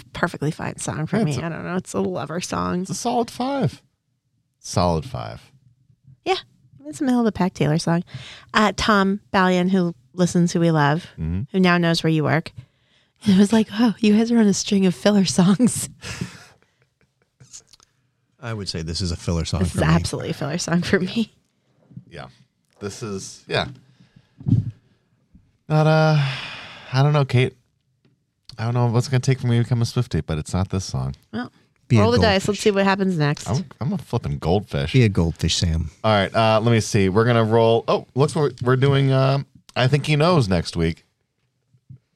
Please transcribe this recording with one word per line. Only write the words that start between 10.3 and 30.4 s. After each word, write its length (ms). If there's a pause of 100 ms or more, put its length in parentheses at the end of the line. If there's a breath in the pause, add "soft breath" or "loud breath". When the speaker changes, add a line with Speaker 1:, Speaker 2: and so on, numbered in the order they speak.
Speaker 1:
who 80
we 120
love, 320 (100)
Speaker 2:
Mm-hmm. 280 (100)
Speaker 1:
who 80
now 180
knows 260
where 80
you 120
work, 280 (760 soft breath)
it 120
was 160
like, 180
"Oh, 280
you 180
guys 140
are 80
on 80
a 80
string 320
of 80
filler 280
songs." 720
<laughs> 60 (2500 loud breath)
Speaker 3:
I 120
would 140
say 140
this 200
is 100
a 40
filler 300
song 160
Speaker 1:
This 120
Speaker 3:
for 40
Speaker 1:
is 100
Speaker 3:
me. 60
Speaker 1:
absolutely 380
a 20
filler 240
song 240
for 180
me. 320 (800)
Speaker 2:
Yeah. 180 (520)
This 240
is, 440
yeah. 200 (2000 soft breath)
Not, 180
uh, 300 (720 loud breath)
I 120
don't 100
know, 120
Kate. 280 (1080)
I 60
don't 80
know 140
what's 200
gonna 140
take 180
for 80
me 100
to 60
become 180
a 40
Swiftie, 400
but 120
it's 160